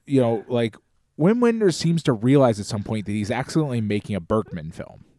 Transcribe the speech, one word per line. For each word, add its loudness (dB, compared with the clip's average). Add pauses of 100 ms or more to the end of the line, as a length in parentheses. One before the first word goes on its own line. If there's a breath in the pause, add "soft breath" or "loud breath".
you 2
know, 0
like, -2 (420)
Wim 2
Wenders 2
seems 0
to 2
realize 4
at -8
some -6
point -6
that -6
he's -2
accidentally -2
making -4
a -2
Bergman -4
film. -16 (140)